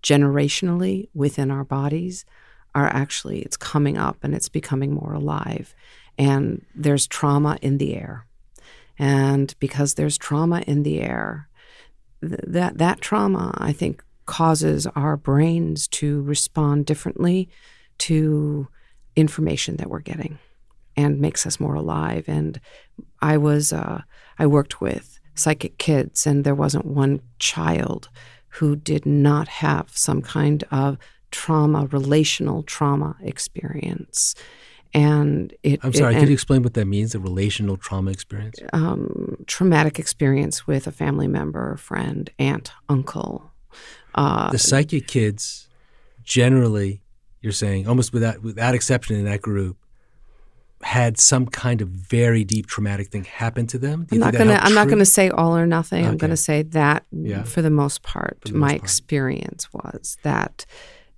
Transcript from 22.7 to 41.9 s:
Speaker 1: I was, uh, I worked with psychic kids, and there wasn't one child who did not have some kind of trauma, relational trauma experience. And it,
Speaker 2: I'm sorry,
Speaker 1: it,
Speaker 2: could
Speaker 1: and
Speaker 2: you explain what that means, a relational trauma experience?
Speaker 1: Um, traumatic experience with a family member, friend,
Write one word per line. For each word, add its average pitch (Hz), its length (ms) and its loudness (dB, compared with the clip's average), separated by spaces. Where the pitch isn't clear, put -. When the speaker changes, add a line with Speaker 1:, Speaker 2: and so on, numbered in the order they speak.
Speaker 1:
I 151 160 2
was, 147 360 2
uh, - 300 -6
I 156 80 4
worked 143 340 2
with - 380 -6
psychic - 440 -2
kids, - 460 0
and 143 200 2
there 143 100 2
wasn't 143 320 0
one 139 340 0
child - 680 -4
who 147 280 0
did 147 280 -4
not 147 440 2
have - 420 -2
some - 320 -2
kind 147 480 0
of 139 280 0
trauma, 151 540 0
relational 147 760 0
trauma 147 580 -2
experience. - 1160 -6
And 147 580 2
it, 143 180 2
Speaker 2:
I'm 131 100 -2
sorry, 127 200 4
Speaker 1:
it, 120 60 4
Speaker 2:
could 151 40 8
Speaker 1:
and 139 80 6
Speaker 2:
you 143 40 6
explain 131 280 2
what 120 120 0
that 107 120 0
means, 107 300 -2
a - 20 -4
relational 98 580 -2
trauma 95 360 -4
experience? 104 480 -10
Speaker 1:
Um, - 760 -4
traumatic 156 500 4
experience 143 680 0
with 139 180 0
a 147 60 -8
family 143 340 -2
member, - 500 -4
friend, - 600 -6